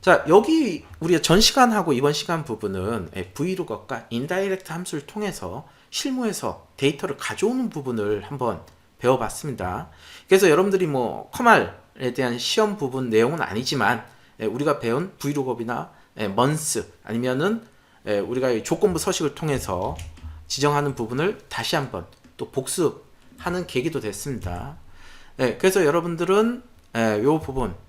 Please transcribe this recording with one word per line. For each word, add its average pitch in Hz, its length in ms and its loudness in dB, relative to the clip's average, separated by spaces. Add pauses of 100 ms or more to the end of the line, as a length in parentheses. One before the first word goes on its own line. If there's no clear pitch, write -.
자, 175 260 6
여기 233 580 4 (140)
우리가 165 240 2
전 175 180 6
시간하고 220 520 4
이번 139 200 4
시간 160 320 -4
부분은, 98 680 -4
예, 92 140 -8
브이로그과 151 800 -6
인다이렉트 180 640 -4
함수를 165 340 -8
통해서 160 640 -8 (220)
실무에서 240 760 -4 (100)
데이터를 143 400 0
가져오는 226 540 -2
부분을 107 540 -4
한번 120 420 -4 (320)
배워봤습니다. 117 920 -2 (380)
그래서 190 220 8
여러분들이 185 380 4
뭐 117 420 -2
컴알에 131 880 2
대한 123 240 0
시험 208 380 0
부분 131 320 -4
내용은 117 320 4
아니지만, 117 600 0 (360)
예, 110 60 -4
우리가 139 340 -2
배운 135 380 -2
브이로그업이나, 131 760 -4 (240)
예, 107 100 -4
먼스 123 680 0 (120)
아니면은, 127 600 -2 (420)
예, 104 120 0
우리가 123 320 -2
이 110 140 0
조건부 170 340 0
서식을 160 380 -2
통해서 127 600 -4 (520)
지정하는 143 480 0
부분을 131 420 -2 (100)
다시 - 280 -4
한번 107 320 -4 (280)
또 - 140 -10
복습하는 - 1160 -4
계기도 143 320 -2
됐습니다. 107 800 -8 (600)
예, 123 200 2
그래서 190 260 4
여러분들은, 170 800 2 (320)
예, 110 260 2
요 151 160 4
부분 127 380 -4 (120)